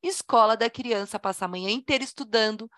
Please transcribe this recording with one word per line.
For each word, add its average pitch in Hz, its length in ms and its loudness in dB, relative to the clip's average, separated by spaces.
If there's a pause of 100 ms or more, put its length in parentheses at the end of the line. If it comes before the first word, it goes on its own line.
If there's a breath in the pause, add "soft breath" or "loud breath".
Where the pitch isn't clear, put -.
escola 226 560 4
da 233 120 0
criança 214 500 -4
passar 190 260 -6
a 180 40 -6
manhã 185 200 -4
inteira 262 340 -2
estudando, 220 640 -2 (100)